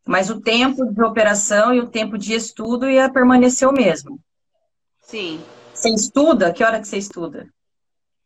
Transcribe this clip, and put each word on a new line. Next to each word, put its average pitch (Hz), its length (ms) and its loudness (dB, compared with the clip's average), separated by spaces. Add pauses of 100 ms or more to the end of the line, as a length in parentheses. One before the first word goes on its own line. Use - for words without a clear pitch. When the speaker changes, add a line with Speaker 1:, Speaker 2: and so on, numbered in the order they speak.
Speaker 1:
Mas 185 240 0
o 220 100 -8
tempo 254 500 0
de 208 120 -2
operação 214 720 2
e 247 60 2
o 240 100 -4
tempo 214 260 -6
de 208 160 -6
estudo 233 560 -4
ia 262 240 2
permanecer 254 560 4
o 277 40 2
mesmo. 202 460 -2 (840)
Speaker 2:
Sim. 165 420 -10 (300)
Speaker 1:
Você - 160 -2
estuda? 226 600 2
Que 226 120 -2
hora 220 160 0
que - 80 -16
você - 80 -8
estuda? 175 500 -10 (800)